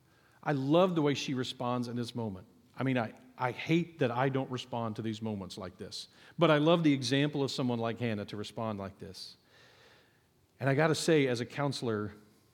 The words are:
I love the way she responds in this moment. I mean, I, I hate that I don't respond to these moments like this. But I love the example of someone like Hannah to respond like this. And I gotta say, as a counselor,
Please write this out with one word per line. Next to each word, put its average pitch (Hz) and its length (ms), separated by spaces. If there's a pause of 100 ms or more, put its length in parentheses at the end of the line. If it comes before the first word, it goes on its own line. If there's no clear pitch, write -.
(440)
I 151 80
love 156 420
the 160 80
way 147 120
she 139 200
responds 123 540
in 120 80
this 120 180
moment. 107 320 (320)
I 123 60
mean, 131 120
I, 113 180 (220)
I 127 140
hate 165 480
that 123 140
I 127 160
don't 135 200
respond 117 460
to 117 80
these 110 180
moments 104 380
like 98 180
this. - 300 (320)
But 156 140
I 151 60
love 165 260
the 151 80
example 139 500
of 127 80
someone 123 300
like 113 180
Hannah 110 280
to - 100
respond 107 420
like 95 220
this. - 360 (1200)
And 131 100
I 135 40
gotta 156 200
say, 151 320
as 123 140
a 123 40
counselor, 117 720 (400)